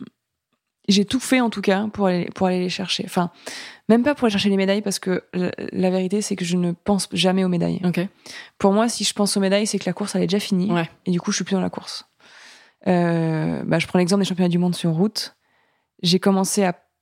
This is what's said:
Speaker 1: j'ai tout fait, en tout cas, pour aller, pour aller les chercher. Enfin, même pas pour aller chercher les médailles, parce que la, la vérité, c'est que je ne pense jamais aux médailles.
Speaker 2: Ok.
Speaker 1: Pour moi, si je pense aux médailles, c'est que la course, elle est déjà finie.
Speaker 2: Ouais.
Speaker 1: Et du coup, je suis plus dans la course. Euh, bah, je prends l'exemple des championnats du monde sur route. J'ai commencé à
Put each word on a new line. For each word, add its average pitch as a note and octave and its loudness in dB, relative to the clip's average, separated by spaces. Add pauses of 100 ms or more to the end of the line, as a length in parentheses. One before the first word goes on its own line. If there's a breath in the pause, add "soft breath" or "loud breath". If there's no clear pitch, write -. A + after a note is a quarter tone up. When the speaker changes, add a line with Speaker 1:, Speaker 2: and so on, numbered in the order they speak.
(880)
Speaker 1:
j'ai G3+ 6
tout B3 -4
fait, B3+ 2
en A3+ 2
tout G3+ -8
cas, G3+ 0
pour G3+ -2
aller, F3+ 0
pour F#3+ 0
aller F3+ 0
les F3+ -2
chercher. - -6
Enfin, F3 -2 (600 loud breath)
même A#3 6
pas C#4+ 2
pour B3+ -6
aller G#3 2
chercher G3 0
les G3 2
médailles, G3 2
parce G3 -4
que - -4 (100)
la, F3+ -2 (220)
la F#3 0
vérité, F#3 0
c'est G3+ -4
que F#3+ -4
je F3 -2
ne F3 0
pense G3 -2
jamais F#3 2
aux F#3 0
médailles. E3+ 0
Speaker 2:
Ok. F3 0 (580 loud breath)
Speaker 1:
Pour G3 4
moi, A3 4
si A3 -6
je - 0
pense G3+ 0
aux G3 2
médailles, G3+ 2
c'est G3+ -2
que - -6
la F3+ -2
course, G3+ -6
elle F3+ 2
est F3 2
déjà G3 0
finie. F#3 -2
Speaker 2:
Ouais. E3+ 0 (160)
Speaker 1:
Et F#3 -4
du F3 0
coup, G#3 -4
je - -2
suis F#3 -4
plus G3 -4
dans F#3 2
la F3+ -2
course. - -14 (800 loud breath)
Euh, E3 0
bah, E3 0
je E3 -2
prends - 0
l'exemple F#3 2
des F#3 0
championnats F3+ 0
du F3 2
monde F3+ 2
sur E3+ -2
route. F#3+ -2 (640)
J'ai F3+ 4
commencé G3 2
à F3 0 (280)